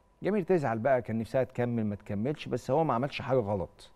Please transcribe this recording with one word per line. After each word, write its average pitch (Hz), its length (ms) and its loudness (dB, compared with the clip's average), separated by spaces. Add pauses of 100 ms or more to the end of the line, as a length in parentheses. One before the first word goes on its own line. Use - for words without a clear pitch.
(240)
جميل 190 220 0
تزعل 139 340 2
بقى، 123 220 2
كان 113 180 -4
نفسها 127 240 0
تكمل 120 420 -2
ما 101 100 -2
تكملش، 107 520 -4
بس 127 240 -4
هو 156 120 4
ما 147 100 0
عملش 117 280 -2
حاجة 131 160 0
غلط. 101 580 -2